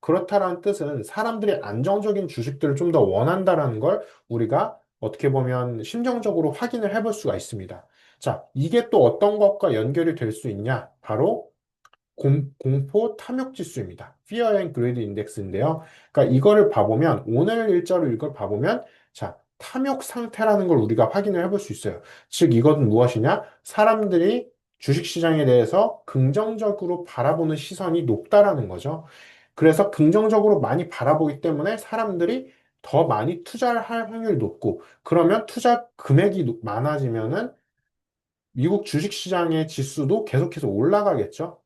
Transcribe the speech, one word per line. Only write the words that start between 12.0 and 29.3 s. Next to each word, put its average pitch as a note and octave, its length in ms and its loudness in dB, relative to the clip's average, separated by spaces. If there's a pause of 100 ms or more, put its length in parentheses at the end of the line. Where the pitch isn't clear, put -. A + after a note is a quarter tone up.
공-, C#3 440 0
공포 G3+ 580 0
탐욕 C4 360 -8
지수입니다. - 600 -12 (100)
Fear A3 320 0
and F3+ 160 -4
Greed A#2+ 280 -2
Index인데요. G#2 800 -4 (300)
그러니까 C3 240 4
이거를 G#3 340 6
봐보면, A2+ 580 2
오늘 G#3 420 0
일자로 E3+ 420 2
이걸 A2 220 -4
봐보면, A2 500 -2 (300)
자, - 240 -12 (200)
탐욕 C4+ 460 -4
상태라는 A3 640 0
걸 D#3+ 100 4
우리가 A2 320 2
확인을 G3 360 -2
해볼 G3 140 -2
수 D3 140 -10
있어요. - 280 -10 (280)
즉, - 240 2
이것은 C#3 340 4
무엇이냐? A#2+ 560 2 (200)
사람들이 G#3+ 840 2 (320)
주식시장에 D#3+ 640 0
대해서 B2+ 600 4
긍정적으로 G3 1000 -2
바라보는 D#3+ 500 -2
시선이 E3+ 480 -4
높다라는 C#3+ 640 2
거죠. C3+ 380 -8 (500)